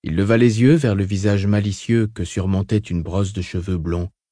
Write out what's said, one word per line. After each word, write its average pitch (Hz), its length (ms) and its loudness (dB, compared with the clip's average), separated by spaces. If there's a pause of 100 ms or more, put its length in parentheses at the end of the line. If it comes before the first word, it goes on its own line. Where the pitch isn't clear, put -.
Il 78 140 -4
leva 101 220 2
les 117 240 4
yeux 135 140 6
vers 131 200 2
le 98 80 0
visage 98 420 0
malicieux 104 640 0
que 107 160 -8
surmontait 95 540 -2
une 87 260 -4
brosse 95 300 -4
de 95 80 -4
cheveux 90 360 -4
blonds, 85 320 -4 (220)